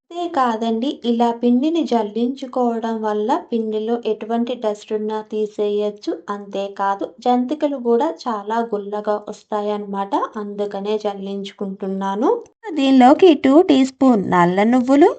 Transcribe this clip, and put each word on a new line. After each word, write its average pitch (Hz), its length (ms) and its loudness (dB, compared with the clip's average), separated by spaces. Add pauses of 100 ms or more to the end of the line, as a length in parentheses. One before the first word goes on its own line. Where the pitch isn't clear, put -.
అంతే 339 300 -8
కాదండి, 226 580 -2 (160)
ఇలా 233 280 2
పిండిని 247 520 2
జల్లించుకోవడం 233 1160 -2
వల్ల 214 280 -2 (140)
పిండిలో 220 500 -4 (100)
ఎటువంటి 233 500 -4
డస్ట్ 214 380 -6
ఉన్నా 214 300 -4
తీసేయచ్చు. 208 920 -4 (160)
అంతేకాదు 196 800 -4 (140)
జంతికలు 262 600 0
కూడా 233 280 2 (120)
చాలా 214 440 -4
గుల్లగా 208 580 -4
వస్తాయన్నమాట, 208 920 -6 (220)
అందుకనే 202 600 -6
జల్లించుకుంటున్నాను. 196 1300 -4 (440)
దీనిలోకి 269 600 8
టూ 269 280 2
టీ 285 220 4
స్పూన్ 254 460 2
నల్ల 180 340 4
నువ్వులు 262 540 6